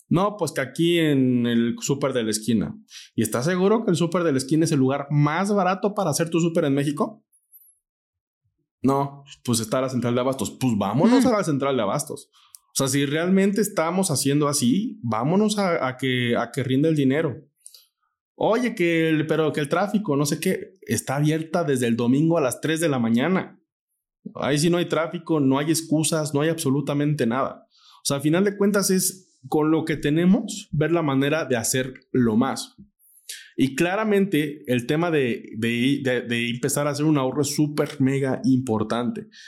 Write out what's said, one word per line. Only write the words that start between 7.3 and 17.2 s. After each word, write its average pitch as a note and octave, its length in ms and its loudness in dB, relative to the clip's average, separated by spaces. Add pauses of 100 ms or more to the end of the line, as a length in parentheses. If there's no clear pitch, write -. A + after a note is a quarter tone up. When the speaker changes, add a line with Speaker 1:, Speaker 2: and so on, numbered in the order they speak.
Speaker 1:
No, C#3 420 -2 (200)
pues A#2 140 0
está A2+ 220 -2
la C3+ 80 -2
central A#2+ 260 -2
de B2 60 2
abastos. B2+ 400 -2
Pues B2+ 180 0
vámonos E3 460 4
Speaker 2:
Mm. C4 40 2
Speaker 1:
a B3+ 100 4
la F#3+ 60 -2
central C#3 320 0
de A#2 60 0
abastos. - 480 -6 (380)
O - 80 -20
sea, C3+ 100 0
si C#3 180 0
realmente F#3+ 560 2
estamos F#3 520 0
haciendo C#3+ 340 2
así, C#3+ 560 0
vámonos E3+ 560 0
a, E3+ 300 0
a B2+ 80 -6
que, B2 400 0
a A#2+ 160 -2
que C3 100 -2
rinda C3 260 2
el E3 60 2
dinero. C#3 540 0 (840)